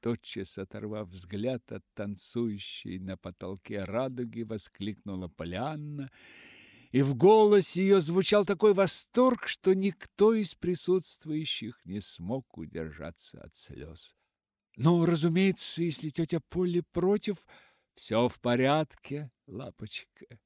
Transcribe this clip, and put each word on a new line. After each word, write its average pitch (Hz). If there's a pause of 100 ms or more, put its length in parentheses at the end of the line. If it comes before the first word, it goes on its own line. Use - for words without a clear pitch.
Тотчас -
оторвав 104
взгляд 101
от 95 (100)
танцующей 104
на 92
потолке 95
радуги, 117
воскликнула 101
Полианна, 139 (800)
и 135
в 139
голосе 202
ее 196
звучал 185
такой 202
восторг, 233
что -
никто 196
из 214
присутствующих 160
не 101
смог 101
удержаться 80
от -
слез. - (600)
«Ну, 165
разумеется, 170
если 156
тетя 160
Полли 175
против, 190 (480)
все 117
в -
порядке, 135 (160)
лапочка. - (200)